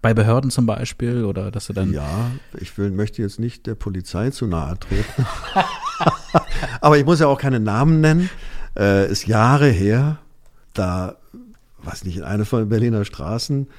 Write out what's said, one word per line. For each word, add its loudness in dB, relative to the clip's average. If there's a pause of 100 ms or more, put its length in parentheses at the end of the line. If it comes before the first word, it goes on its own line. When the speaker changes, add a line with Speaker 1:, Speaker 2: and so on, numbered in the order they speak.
Speaker 1:
Bei 2
Behörden 4
zum 2
Beispiel? -2
Oder -2
dass -8
du -8
dann 0
Speaker 2:
Ja, -4 (280)
ich -12
will, 0
möchte -4
jetzt -6
nicht -6
der -6
Polizei -4
zu -6
nahe -4
treten. -2 (300)
<laughs> -2
Aber 6
ich 4
muss 4
ja 4
auch 2
keine 0
Namen 2
nennen. 4 (480)
Äh, 4
ist -4
Jahre 4
her, 2 (560)
da, -4 (680)
weiß -12
nicht, -6
in -10
einer -2
von 0
den 0
Berliner 2
Straßen, -6 (120)